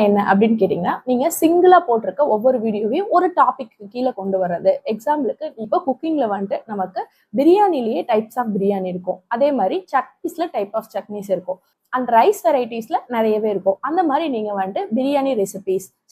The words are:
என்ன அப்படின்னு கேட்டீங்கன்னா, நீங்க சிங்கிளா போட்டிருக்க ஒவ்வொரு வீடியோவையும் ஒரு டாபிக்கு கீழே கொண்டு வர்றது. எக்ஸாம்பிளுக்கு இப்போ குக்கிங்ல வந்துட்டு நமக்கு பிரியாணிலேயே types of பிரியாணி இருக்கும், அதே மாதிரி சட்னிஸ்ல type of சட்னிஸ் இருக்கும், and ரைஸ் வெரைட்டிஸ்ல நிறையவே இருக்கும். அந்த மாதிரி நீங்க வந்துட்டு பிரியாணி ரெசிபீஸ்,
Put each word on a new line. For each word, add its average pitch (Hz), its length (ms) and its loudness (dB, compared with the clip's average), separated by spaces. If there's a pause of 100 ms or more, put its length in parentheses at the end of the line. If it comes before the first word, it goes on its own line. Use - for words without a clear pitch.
என்ன 202 140 4 (100)
அப்படின்னு 220 300 4
கேட்டீங்கன்னா, 185 340 0 (160)
நீங்க 254 160 0 (140)
சிங்கிளா 349 380 6 (100)
போட்டிருக்க 226 340 -2 (140)
ஒவ்வொரு 254 280 2
வீடியோவையும் 226 540 -2
ஒரு 359 100 2 (120)
டாபிக்கு 247 540 0
கீழே 247 260 -2
கொண்டு 190 240 -2
வர்றது. 175 280 0 (220)
எக்ஸாம்பிளுக்கு 294 540 -4 (160)
இப்போ 220 240 0
குக்கிங்ல 277 440 -2
வந்துட்டு 196 260 -4 (140)
நமக்கு 196 320 -6 (360)
பிரியாணிலேயே 320 640 2 (100)
types 220 320 -2
of 226 120 -4
பிரியாணி 190 380 -2
இருக்கும், 180 260 -6 (160)
அதே 277 140 2 (100)
மாதிரி 208 180 0 (160)
சட்னிஸ்ல 320 540 -4 (100)
type 202 220 -6
of 220 160 -12
சட்னிஸ் 202 400 -8
இருக்கும், 180 260 -8 (360)
and 247 200 -2
ரைஸ் 392 300 4
வெரைட்டிஸ்ல 247 500 -2 (200)
நிறையவே 214 380 0
இருக்கும். 190 240 0 (120)
அந்த 349 180 0
மாதிரி 302 180 0 (100)
நீங்க 208 140 -4 (100)
வந்துட்டு 196 220 -4 (140)
பிரியாணி 269 340 0 (120)
ரெசிபீஸ், 190 440 -4 (240)